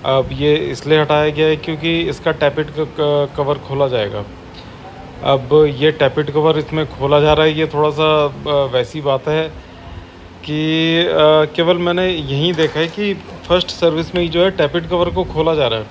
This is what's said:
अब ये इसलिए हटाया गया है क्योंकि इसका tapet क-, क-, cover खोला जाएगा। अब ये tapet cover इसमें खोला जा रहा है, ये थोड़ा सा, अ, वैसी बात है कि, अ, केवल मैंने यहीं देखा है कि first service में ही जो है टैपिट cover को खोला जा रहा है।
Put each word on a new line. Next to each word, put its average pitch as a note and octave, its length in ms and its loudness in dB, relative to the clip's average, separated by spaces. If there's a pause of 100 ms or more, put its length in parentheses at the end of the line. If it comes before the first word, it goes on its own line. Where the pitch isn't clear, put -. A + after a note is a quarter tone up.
अब C3 280 0
ये D3 240 2
इसलिए D3+ 440 0
हटाया D3+ 300 2
गया D#3 160 0
है D#3 100 2
क्योंकि D#3+ 440 -4
इसका D#3 320 -2
tapet D3 380 0
क-, D3 300 -6
क-, D3 360 0
cover C#3+ 220 0
खोला C#3 300 -2
जाएगा। G#2 360 -2 (1000)
अब C#3 520 4
ये D3+ 160 2
tapet D3 380 0
cover D#3 280 2
इसमें D#3 280 -4
खोला C#3+ 340 2
जा D#3 120 4
रहा D#3 140 4
है, D#3 60 4
ये D#3 140 0
थोड़ा D3+ 240 0
सा, D3+ 340 2
अ, C#3 420 0
वैसी B2 340 -2
बात C#3 280 -2
है D#3 200 -2 (960)
कि, D#3+ 540 0
अ, E3+ 80 2 (500)
केवल F3 220 2
मैंने F3 300 0
यहीं D#3 440 -2
देखा D#3 280 0
है E3 80 0
कि G3+ 260 -4 (340)
first F3 200 2
service E3 460 0
में F3 80 0
ही E3+ 60 -2
जो E3+ 140 0
है F#3+ 80 4
टैपिट E3 380 -2
cover F3 220 0
को F3 140 -2
खोला D#3+ 300 0
जा C#3+ 120 2
रहा A2+ 120 -2
है। G#2 120 -8